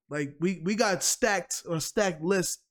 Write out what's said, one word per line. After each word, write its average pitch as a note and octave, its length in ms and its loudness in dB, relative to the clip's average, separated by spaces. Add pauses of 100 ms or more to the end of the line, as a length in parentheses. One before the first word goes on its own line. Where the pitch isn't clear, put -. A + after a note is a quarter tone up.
like, C#3+ 300 -6
we, F3+ 240 0
we G3+ 120 0
got G3+ 280 2
stacked, - 680 0
a E3 100 -2
stacked F3+ 440 0
list, F#3 480 0